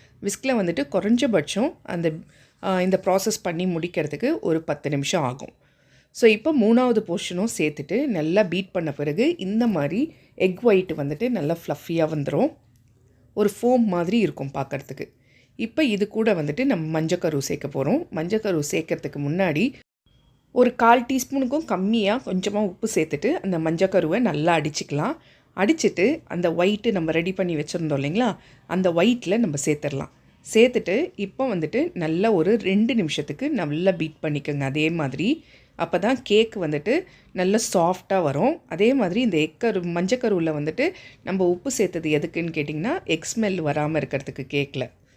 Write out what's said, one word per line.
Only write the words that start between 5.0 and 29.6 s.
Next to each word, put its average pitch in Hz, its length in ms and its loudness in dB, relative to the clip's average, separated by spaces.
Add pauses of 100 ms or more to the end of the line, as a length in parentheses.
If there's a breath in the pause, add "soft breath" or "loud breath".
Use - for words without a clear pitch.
ஆகும். 131 300 -6 (580 soft breath)
So - 180 4
இப்போ 220 240 2
மூணாவது 233 540 4
போர்ஷனும் 180 400 -2 (100)
சேர்த்துட்டு 151 480 -2
நல்லா 185 380 2
பீட் 185 280 -4
பண்ண 165 200 -2
பிறகு 165 460 0
இந்த 214 300 0
மாதிரி 185 460 0 (220 loud breath)
எக் 180 260 0
ஒயிட் 196 300 4
வந்துட்டு 151 380 -2
நல்லா 165 280 0 (100)
ஃப்ளஃபியா 165 400 -2
வந்துரும். 156 460 0 (800 soft breath)
ஒரு 208 180 2 (100)
ஃபோம் 247 220 4
மாதிரி 180 360 2
இருக்கும் 143 340 -2
பார்க்கறதுக்கு. 139 640 -8 (400 soft breath)
இப்போ 226 280 -2
இது 208 240 2
கூட 214 260 0
வந்துட்டு 151 300 -2
நம்ம 160 380 0
மஞ்சக்கரு 160 360 0
சேர்க்க 143 300 -4
போறோம். 147 480 -2
மஞ்சக்கரு 180 440 -2 (120)
சேர்க்கறதுக்கு 156 460 -4
முன்னாடி 165 560 0 (800 loud breath)
ஒரு 247 240 4
கால் 240 300 6
டீஸ்பூனுக்கும் 269 600 -2
கம்மியா 208 600 0
கொஞ்சமா 185 300 -2
உப்பு 208 400 -2
சேர்த்துட்டு 156 320 0
அந்த 196 320 -2
மஞ்சக்கருவை 170 600 2
நல்லா 170 380 2
அடிச்சுக்கலாம். 156 580 -4 (400 soft breath)
அடிச்சிட்டு 214 680 2
அந்த 175 280 -2
ஒயிட்டு 202 400 0
நம்ம 160 200 0
ரெடி 170 220 0
பண்ணி 180 220 -2
வச்சிருந்தோம் 147 420 -2
இல்லைங்களா, 175 400 -2 (300 soft breath)
அந்த 180 240 2
ஒயிட்ல 202 460 2
நம்ம 175 280 0